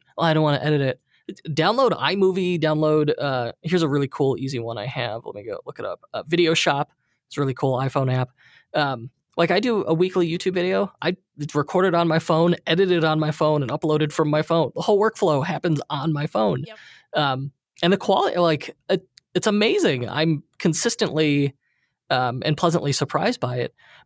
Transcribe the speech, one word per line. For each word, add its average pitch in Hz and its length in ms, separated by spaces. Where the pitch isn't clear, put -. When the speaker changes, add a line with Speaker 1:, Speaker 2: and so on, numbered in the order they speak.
Speaker 1:
"Oh, - 60
I 160 100
don't 156 100
wanna 147 180
edit 151 200
it." 135 180
Download 196 440
iMovie, 180 680
download, 156 580
uh, 131 440
here's 170 220
a 151 60
really 139 200
cool, 135 280
easy 135 220
one 117 180
I 104 80
have. 120 400
Let - 100
me 104 80
go 107 220
look - 140
it 110 60
up. 92 160
Uh, 107 140
Video 170 260
Shop. 147 380
It's - 100
a 151 40
really 135 120
cool 131 240
iPhone 131 360
app. 127 160
Um, 131 360
like, 170 160
I 180 80
do 220 240
a 165 100
weekly 180 360
YouTube 175 240
video. 185 380
I 185 160
record 180 320
it 185 80
on 170 140
my 160 120
phone, 170 360
edit 180 240
it 175 140
on 156 160
my 151 120
phone, 151 300
and 127 80
upload 151 320
it 151 120
from 156 160
my 151 120
phone. 160 320
The - 80
whole 208 180
workflow 170 460
happens 160 440
on 151 240
my 147 120
phone. 190 400
Speaker 2:
Yep. - 120
Speaker 1:
Um, 139 380
and 175 80
the 196 60
quality, 208 400
like, 165 380
it, - 160
it's 180 100
amazing. 208 640
I'm 156 340
consistently, 151 960
um, 127 360
and 151 100
pleasantly 156 380
surprised 170 460
by 123 180
it. 123 180